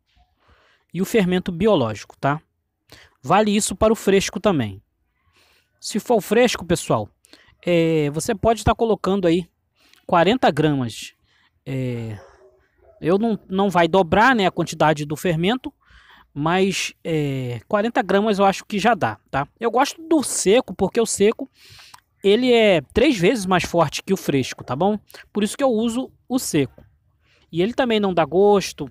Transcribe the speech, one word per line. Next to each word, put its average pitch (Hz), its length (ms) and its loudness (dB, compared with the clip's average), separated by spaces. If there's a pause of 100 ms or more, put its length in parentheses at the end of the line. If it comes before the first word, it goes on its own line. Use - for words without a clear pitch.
(920)
e 165 80 -6
o 190 60 0
fermento 185 440 0
biológico, 165 680 0
tá? 143 240 -2 (800)
Vale 202 340 2
isso 202 180 -2
para 220 180 2
o 214 40 2
fresco 196 420 0
também. 120 440 -2 (1000)
Se - 160 -6
for 240 160 -2
o 208 60 2
fresco, 214 440 0
pessoal, 143 440 -2 (580)
é, 165 440 2
você 160 260 -4
pode 220 260 0
tá 233 100 2
colocando 202 540 0
aí 170 220 2 (580)
quarenta 196 420 4
gramas. 143 640 -2 (540)
É, 123 500 -6 (840)
eu 170 180 0
não, 220 180 -2 (120)
não 196 200 -2
vai 175 200 2
dobrar, 190 440 2
né, 208 140 0
a 165 60 2
quantidade 156 520 -2
do 147 120 -6
fermento, 190 580 -4 (580)
mas, 180 680 -2
é, 135 640 -4
quarenta 214 340 -2
gramas 196 380 0
eu 196 60 4
acho 196 200 0
que 208 140 -6
já 220 160 2
dá, 127 240 -4 (100)
tá? 139 200 -4 (100)
Eu 226 140 -4
gosto 262 340 -2
do 320 160 2
seco, 214 500 0
porque 190 280 -2
o 226 40 0
seco, 208 460 -2 (720)
ele 240 300 2
é 214 280 6 (140)
três 247 240 4
vezes 196 260 2
mais 180 200 2
forte - 400 -2
que 190 80 -4
o 190 40 2
fresco, - 460 -4
tá 127 140 -6
bom? 202 240 0 (320)
Por 202 100 -2
isso 208 140 -4
que 285 80 -2
eu 269 80 2
uso 233 400 -4 (160)
o 254 100 -2
seco. - 460 -2 (640)
E 165 100 -4
ele 220 140 -2
também 233 240 0
não 196 160 0
dá 170 100 2
gosto, 185 680 2